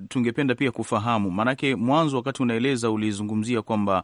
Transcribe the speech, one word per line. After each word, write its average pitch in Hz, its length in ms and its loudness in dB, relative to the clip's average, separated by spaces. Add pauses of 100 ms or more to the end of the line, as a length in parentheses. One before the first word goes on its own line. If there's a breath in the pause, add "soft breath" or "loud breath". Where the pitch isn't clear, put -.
tungependa 123 460 0
pia 131 160 0
kufahamu, 110 600 0
maanake 127 440 0
mwanzo 135 420 2
wakati 131 260 -4
unaeleza 117 480 0
ulizungumzia 107 720 -2
kwamba 101 420 0